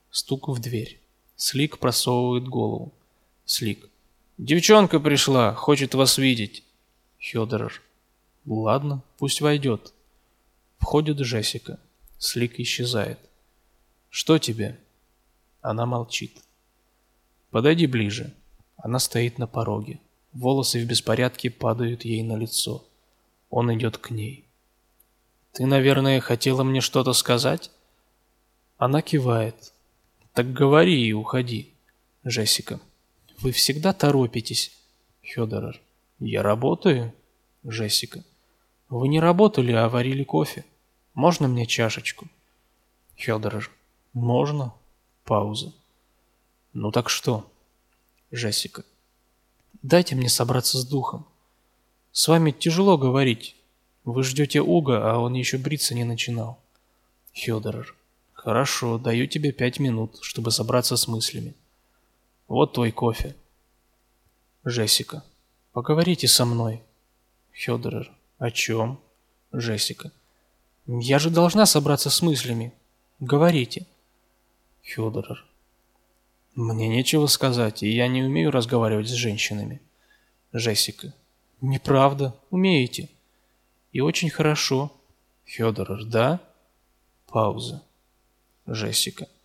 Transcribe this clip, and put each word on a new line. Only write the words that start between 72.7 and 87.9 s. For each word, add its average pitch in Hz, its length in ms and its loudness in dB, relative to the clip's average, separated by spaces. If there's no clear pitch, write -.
Говорите». 147 640 2
Хёдерер. 110 640 -6
«Мне 113 320 -2
нечего 131 400 2
сказать, 120 560 0
и 104 40 0
я 120 200 2
не 131 160 0
умею 151 260 0
разговаривать 117 580 0
с 123 40 -6
женщинами». 110 680 -4
Джессика. 113 640 -4
«Неправда, 135 760 2
умеете. 180 600 0
И 127 80 -4
очень 165 280 0
хорошо». 147 600 0
Хёдерер. 104 580 -4
«Да?» 120 360 0
Пауза. 110 560 -2